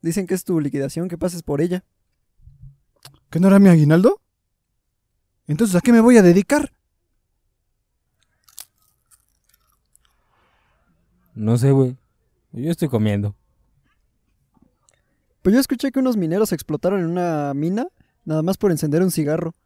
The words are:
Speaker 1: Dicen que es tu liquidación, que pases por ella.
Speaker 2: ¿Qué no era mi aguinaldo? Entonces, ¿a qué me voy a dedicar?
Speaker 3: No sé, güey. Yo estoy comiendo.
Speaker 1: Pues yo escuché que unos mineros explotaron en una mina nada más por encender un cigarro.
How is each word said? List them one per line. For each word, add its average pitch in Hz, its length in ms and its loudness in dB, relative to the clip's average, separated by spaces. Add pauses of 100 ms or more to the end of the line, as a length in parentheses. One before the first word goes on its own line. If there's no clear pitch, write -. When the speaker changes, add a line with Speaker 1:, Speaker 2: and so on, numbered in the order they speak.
Speaker 1:
Dicen 170 240 -6
que 190 80 -4
es 185 100 -8
tu 170 160 -2
liquidación, 143 480 -6
que 170 80 -12
pases 170 260 -8
por 143 180 -6
ella. 180 240 -4 (1500)
Speaker 2:
¿Qué 165 100 -4
no 190 80 4
era 196 100 6
mi 196 120 8
aguinaldo? 170 500 4 (1300)
Entonces, 180 300 -2
¿a 175 40 2
qué 240 120 2
me 226 80 6
voy 233 180 6
a 202 40 8
dedicar? 202 500 2 (4000)
Speaker 3:
No 110 240 -2
sé, 139 140 2
güey. 131 240 0 (560)
Yo 139 180 -8
estoy 165 180 -4
comiendo. 104 460 -4 (2000)
Speaker 1:
Pues 196 100 0
yo 247 80 4
escuché 269 300 -4
que 269 80 -4
unos 254 180 -2
mineros 190 360 -2
explotaron 180 480 -4
en 170 60 -4
una 160 480 -4
mina 185 340 -6 (360)
nada 156 180 -4
más 185 140 -2
por 202 140 -2
encender 156 320 -2
un 185 80 0
cigarro. 165 440 -6 (100)